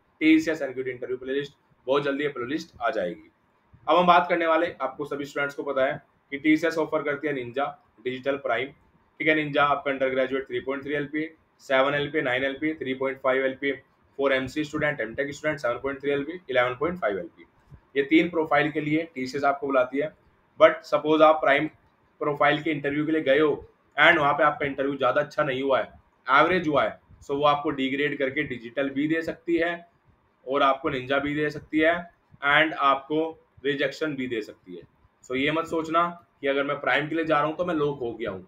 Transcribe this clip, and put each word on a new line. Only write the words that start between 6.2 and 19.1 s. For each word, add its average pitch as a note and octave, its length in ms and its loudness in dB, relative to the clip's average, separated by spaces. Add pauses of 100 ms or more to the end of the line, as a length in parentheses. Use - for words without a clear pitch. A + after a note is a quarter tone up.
कि C#3 80 -10
टीसीएस D#3 400 2
offer D#3 240 -2
करती C#3+ 260 -4
है C#3+ 60 -2
Ninja B2 300 -4 (400)
Digital C3 320 -4
Prime, C3 320 0
ठीक - 600 -8
है। D#3 60 6
Ninja D3 300 2
आपका C#3+ 260 0
अंडर C3+ 180 0
ग्रेजुएट C3 400 -2
थ्री B2 120 -6
पॉइंट C3+ 220 -6
थ्री C#3 120 -6
एलपीए, D3 400 -6 (240)
सेवन C3+ 360 2
एलपीए, C#3+ 280 -2
नाइन B2+ 220 -2
एलपीए, D3 300 -4
थ्री C3 200 -6
पॉइंट C3 240 -4
फ़ाइव C3 260 2
एलपीए C3 380 -4 (360)
for C#3 140 2
एमसीए C3 320 -2
student, D3 360 -4
एमटेक C#3 340 -6
student D3+ 240 -4
seven A#2+ 200 -2
point C3+ 220 -6
three C#3 100 -2
एलपीए, C#3+ 300 -4 (100)
इलेवन B2 240 2
पॉइंट E3+ 240 -4
फ़ाइव G#2 200 -2
एलपीए। - 280 -14 (500)
ये C#3 60 2
तीन D#3+ 280 4
profile D3+ 400 2
के D3+ 100 -4
लिए D3+ 220 0 (120)